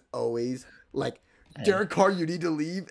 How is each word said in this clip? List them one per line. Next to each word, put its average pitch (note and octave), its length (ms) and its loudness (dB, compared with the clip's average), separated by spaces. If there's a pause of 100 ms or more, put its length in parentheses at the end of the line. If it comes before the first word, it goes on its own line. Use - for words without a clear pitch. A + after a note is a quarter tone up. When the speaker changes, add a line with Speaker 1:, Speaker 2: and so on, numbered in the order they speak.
(140)
Speaker 1:
always A#2+ 520 -2 (280)
like, C3 260 -4 (380)
Speaker 2:
Hey. D3 80 -10
Speaker 1:
"Derek G3 240 4
Carr, G3 220 6
you F3 140 -2
need E3+ 160 -2
to F3 80 0
leave," D#3+ 420 -4